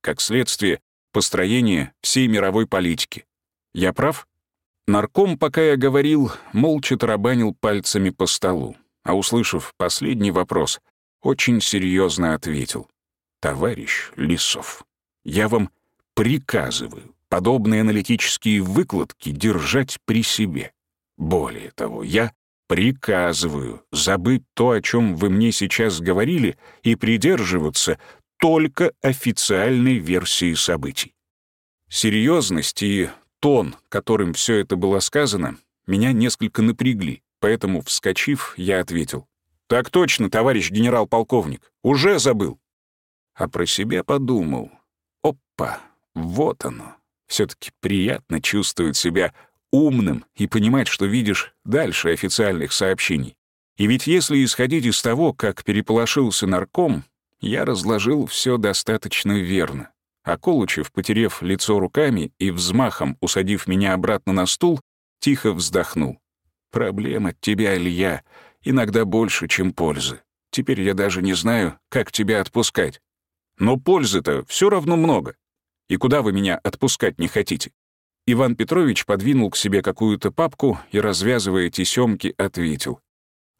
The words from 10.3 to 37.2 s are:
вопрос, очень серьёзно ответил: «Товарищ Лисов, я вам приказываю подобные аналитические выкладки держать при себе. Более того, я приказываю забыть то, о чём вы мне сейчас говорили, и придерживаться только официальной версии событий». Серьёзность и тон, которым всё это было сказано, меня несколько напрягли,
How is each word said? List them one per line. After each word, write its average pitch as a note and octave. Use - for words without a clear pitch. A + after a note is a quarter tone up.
вопрос, F2
очень B2
серьёзно F#2
ответил: D2
«Товарищ D#2
Лисов, -
я C#3+
вам G#2
приказываю G2+
подобные A2
аналитические G#2+
выкладки -
держать G2
при A2+
себе. F2+
Более D#2
того, A1
я A2
приказываю F2
забыть G2
то, A#2+
о A2
чём A2+
вы F#2
мне A2
сейчас G2+
говорили, G2+
и A#2
придерживаться G2
только D#3
официальной B2
версии F2
событий». D2
Серьёзность G#2+
и G2+
тон, A#2+
которым G2+
всё -
это G2
было F#2+
сказано, G2+
меня G#2+
несколько A2+
напрягли, A2